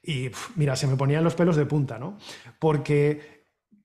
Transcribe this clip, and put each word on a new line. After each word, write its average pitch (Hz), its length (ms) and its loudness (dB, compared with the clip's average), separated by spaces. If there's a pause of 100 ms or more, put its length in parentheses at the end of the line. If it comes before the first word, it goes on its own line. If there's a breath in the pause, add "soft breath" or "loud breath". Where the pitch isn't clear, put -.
Y, 131 280 -4
pf, - 260 -14
mira, 143 200 0
se 143 120 -2
me 135 100 2
ponían 143 260 2
los 165 120 2
pelos 175 200 4
de 147 100 2
punta, 135 340 -2
¿no? 185 180 -10 (420 loud breath)
Porque 147 840 0 (420)